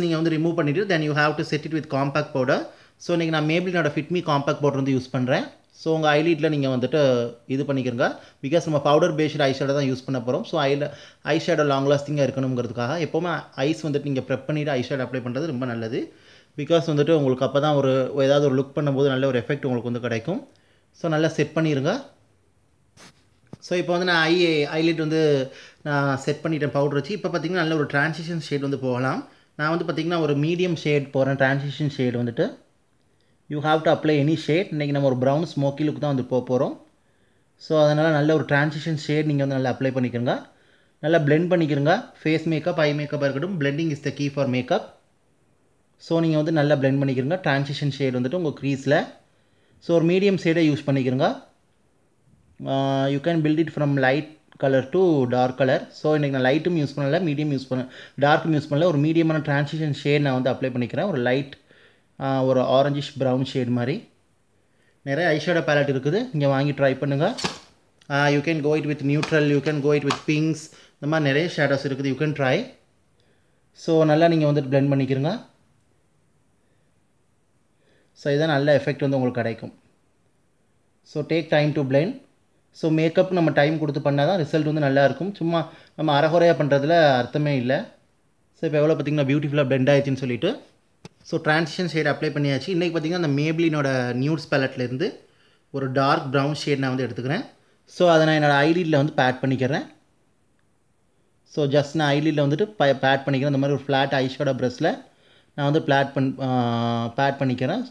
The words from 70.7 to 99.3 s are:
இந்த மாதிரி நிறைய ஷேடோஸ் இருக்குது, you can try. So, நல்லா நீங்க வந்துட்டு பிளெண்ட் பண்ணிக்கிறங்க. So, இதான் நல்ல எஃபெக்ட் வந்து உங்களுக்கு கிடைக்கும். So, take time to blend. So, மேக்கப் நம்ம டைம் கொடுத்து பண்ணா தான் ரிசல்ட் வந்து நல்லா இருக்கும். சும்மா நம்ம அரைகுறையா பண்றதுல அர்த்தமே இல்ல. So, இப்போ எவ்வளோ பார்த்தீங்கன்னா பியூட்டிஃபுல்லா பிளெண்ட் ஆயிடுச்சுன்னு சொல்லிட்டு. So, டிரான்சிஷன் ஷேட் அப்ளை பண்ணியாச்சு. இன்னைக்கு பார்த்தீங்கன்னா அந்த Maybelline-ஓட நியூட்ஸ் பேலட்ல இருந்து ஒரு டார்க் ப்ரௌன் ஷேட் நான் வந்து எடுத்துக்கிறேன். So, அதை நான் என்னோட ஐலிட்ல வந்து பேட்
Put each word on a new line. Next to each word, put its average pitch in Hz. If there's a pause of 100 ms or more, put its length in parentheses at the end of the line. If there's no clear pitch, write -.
இந்த 143
மாதிரி 156
நிறைய 147 (100)
ஷேடோஸ் 139
இருக்குது, 135
you 131
can 151
try. 135 (1200)
So, - (180)
நல்லா 160
நீங்க 156
வந்துட்டு 143
பிளெண்ட் 139
பண்ணிக்கிறங்க. 135 (3000)
So, -
இதான் 151
நல்ல 143
எஃபெக்ட் 147
வந்து 139
உங்களுக்கு 123
கிடைக்கும். 113 (1400)
So, 151 (120)
take 165
time 151
to 147
blend. 156 (640)
So, 165
மேக்கப் 165
நம்ம 156
டைம் 151
கொடுத்து 147
பண்ணா 143
தான் 185
ரிசல்ட் 151
வந்து 151
நல்லா 139
இருக்கும். 156
சும்மா 165 (360)
நம்ம 156
அரைகுறையா 165
பண்றதுல 143 (220)
அர்த்தமே 147
இல்ல. 123 (800)
So, -
இப்போ 151
எவ்வளோ 151
பார்த்தீங்கன்னா 147
பியூட்டிஃபுல்லா 147
பிளெண்ட் 131
ஆயிடுச்சுன்னு 139
சொல்லிட்டு. 127 (800)
So, 170 (120)
டிரான்சிஷன் 160
ஷேட் 151
அப்ளை 156
பண்ணியாச்சு. 143
இன்னைக்கு 170
பார்த்தீங்கன்னா 165
அந்த 147
Maybelline-ஓட 156 (320)
நியூட்ஸ் 151
பேலட்ல 131
இருந்து 131 (640)
ஒரு 135 (100)
டார்க் 143
ப்ரௌன் 143
ஷேட் 139
நான் 127
வந்து 127
எடுத்துக்கிறேன். 127 (520)
So, 185 (100)
அதை 160
நான் 156
என்னோட 147 (120)
ஐலிட்ல 160
வந்து 147
பேட் 127